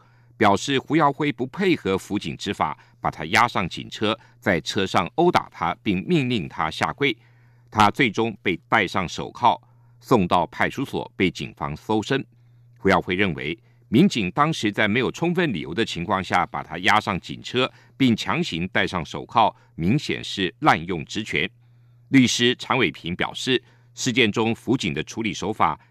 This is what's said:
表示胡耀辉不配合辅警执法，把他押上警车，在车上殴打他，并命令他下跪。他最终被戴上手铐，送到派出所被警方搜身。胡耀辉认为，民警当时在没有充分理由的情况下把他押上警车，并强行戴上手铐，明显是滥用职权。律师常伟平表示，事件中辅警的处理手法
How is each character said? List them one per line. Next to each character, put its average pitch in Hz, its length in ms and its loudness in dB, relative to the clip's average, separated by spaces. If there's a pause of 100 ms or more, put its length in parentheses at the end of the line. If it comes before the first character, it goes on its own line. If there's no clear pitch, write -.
(380)
表 101 180 4
示 135 220 -2
胡 131 180 -2
耀 151 160 4
辉 147 200 -2
不 127 160 -6
配 180 280 0
合 95 220 0
辅 98 220 -6
警 69 180 -6
执 98 160 -6
法， 78 240 -2 (240)
把 - 80 0
他 78 160 -6
押 110 220 4
上 104 200 -2
警 62 220 -10
车， 110 260 -2 (240)
在 87 220 0
车 - 240 -2
上 95 300 0
殴 175 160 4
打 - 200 0
他， 85 300 -4
并 95 260 -2
命 151 220 0
令 110 180 -4
他 80 220 -4
下 80 240 -2
跪。 139 240 -2 (540)
他 104 180 6
最 120 220 2
终 113 320 -2
被 95 120 0 (140)
戴 113 160 4
上 87 240 -2
手 64 220 -8
铐， - 280 2 (400)
送 98 280 2
到 87 180 2
派 90 240 -2
出 135 160 -6
所 - 300 -8
被 92 160 2
警 - 240 -10
方 76 200 -8
搜 110 240 -2
身。 120 240 -2 (540)
胡 - 100 -2
耀 92 140 6
辉 92 140 -4
认 95 180 0
为， 71 240 -6 (320)
民 160 180 6
警 95 220 0
当 151 240 0
时 107 180 -2
在 110 160 0
没 104 120 0
有 101 120 0
充 175 220 -2
分 165 180 0
理 82 100 -4
由 65 120 -10
的 110 100 0
情 85 200 -4
况 95 200 0
下 90 220 2
把 78 160 -6
他 80 160 -12
押 101 220 4
上 101 200 -2
警 62 220 -12
车， 127 300 -2 (260)
并 123 180 4
强 110 280 -2
行 87 240 -4
戴 101 180 0
上 87 180 -4
手 71 220 -10
铐， 113 300 2 (180)
明 90 240 0
显 65 260 -4
是 - 360 -4
滥 139 260 4
用 85 200 -6
职 - 180 -8
权。 87 260 -2 (600)
律 131 180 6
师 120 300 2
常 - 200 -2
伟 98 140 2
平 85 240 -8
表 - 180 -4
示， - 280 -2 (320)
事 - 200 -2
件 110 180 4
中 113 220 0
辅 123 240 -2
警 85 160 -4
的 71 100 -4
处 - 200 -8
理 101 100 -4
手 92 180 -6
法 87 280 -2 (120)